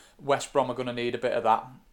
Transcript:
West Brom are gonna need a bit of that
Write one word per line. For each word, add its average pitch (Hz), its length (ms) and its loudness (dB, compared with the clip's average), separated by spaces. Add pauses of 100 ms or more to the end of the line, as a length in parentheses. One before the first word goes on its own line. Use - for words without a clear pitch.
(220)
West 139 300 0
Brom 127 180 2
are 120 40 -4
gonna 123 180 -4
need 120 240 -2
a - 20 -6
bit 120 140 0
of 117 100 0
that 110 240 2 (260)